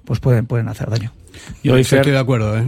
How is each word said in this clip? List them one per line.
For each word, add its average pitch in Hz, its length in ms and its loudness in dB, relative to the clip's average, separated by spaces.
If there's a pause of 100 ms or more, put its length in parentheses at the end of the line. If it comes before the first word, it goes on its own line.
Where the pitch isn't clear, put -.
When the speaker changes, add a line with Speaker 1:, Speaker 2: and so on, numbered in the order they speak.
Speaker 1:
pues 113 160 -4
pueden, 113 260 2
pueden 117 220 -4
hacer 110 220 -10
daño. 107 200 -4 (540)
Speaker 2:
Yo 143 100 4
hoy, 127 60 6
Speaker 3:
Estoy 131 180 2
Speaker 2:
Fer, 139 140 2
Speaker 3:
de 135 60 2
acuerdo, 113 380 0
¿eh? 113 120 0